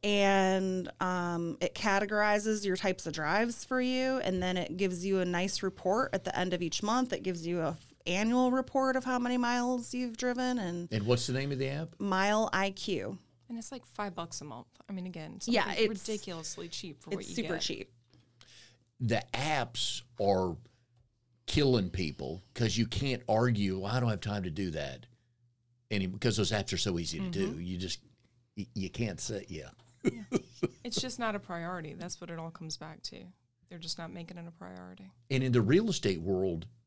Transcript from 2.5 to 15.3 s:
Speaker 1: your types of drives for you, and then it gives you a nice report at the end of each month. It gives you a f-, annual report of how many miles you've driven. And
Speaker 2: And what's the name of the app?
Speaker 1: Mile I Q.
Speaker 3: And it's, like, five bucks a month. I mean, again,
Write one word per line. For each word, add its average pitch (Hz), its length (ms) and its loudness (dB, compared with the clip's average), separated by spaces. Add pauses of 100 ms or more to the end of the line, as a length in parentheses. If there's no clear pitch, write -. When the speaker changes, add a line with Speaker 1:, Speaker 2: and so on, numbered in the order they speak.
Speaker 1:
your 190 120 2
types 190 300 0
of 160 60 -4
drives 196 520 0
for 254 160 0
you, 254 380 2
and 190 240 0
then 180 140 0
it 175 200 -2
gives 180 280 0
you 196 160 2
a 180 40 2
nice 175 400 0
report 190 480 0
at 190 120 0
the - 140 -2
end 180 160 0
of 175 80 -2
each 165 220 -2
month. 247 280 2
It - 120 -4
gives 175 200 -2
you 170 160 0
a 156 100 0
f-, - 220 -10 (140)
annual 226 460 4
report 262 440 2
of 254 80 0
how 254 140 0
many 247 180 2
miles 247 580 0
you've 247 220 -4
driven. 254 440 0
And 175 320 -4
Speaker 2:
And 104 140 2
what's 120 200 4
the 123 60 -2
name 135 200 0
of 131 60 -2
the 135 100 0
app? 151 200 -4 (100)
Speaker 1:
Mile 202 540 2
I 196 180 2
Q. 180 480 -4 (300)
Speaker 3:
And 233 100 -8
it's, 226 140 -8
like, 254 120 -12
five 202 300 -4
bucks 170 260 -8
a - 40 -12
month. 127 220 -12 (220)
I 208 40 -8
mean, 185 140 -6
again, 170 400 -12